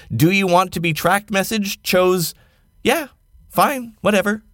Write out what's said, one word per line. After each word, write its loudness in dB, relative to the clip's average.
"Do 4
you 0
want 2
to -6
be -2
tracked?" -2
message -4
chose, 0
"Yeah, -2
fine, -2
whatever." -2